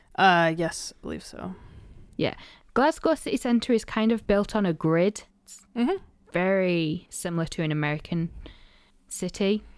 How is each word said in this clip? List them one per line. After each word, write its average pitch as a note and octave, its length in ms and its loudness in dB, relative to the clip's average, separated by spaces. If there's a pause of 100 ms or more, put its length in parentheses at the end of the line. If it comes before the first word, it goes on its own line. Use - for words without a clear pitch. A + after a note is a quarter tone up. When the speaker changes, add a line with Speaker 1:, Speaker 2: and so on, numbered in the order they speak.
(160)
Speaker 1:
Uh, E3+ 420 6
yes, - 400 -4
I - 60 -20
believe - 200 -8
so. - 300 -12 (640)
Speaker 2:
Yeah. D3+ 160 -2 (400)
Glasgow D#4+ 400 2
city - 240 -2
centre A#3+ 340 0
is A3+ 140 2
kind A3 260 0
of A3+ 160 -2
built G3+ 280 2
on G#3+ 100 2
a F3 80 2
grid. E3 500 2 (220)
It's - 160 -20 (160)
Speaker 1:
Mm-hmm. C#4 200 2 (360)
Speaker 2:
very F3+ 760 0
similar E3+ 340 -4
to - 160 -4
an D#3 100 0
American D3+ 600 -2 (760)
city, G3 560 -2 (140)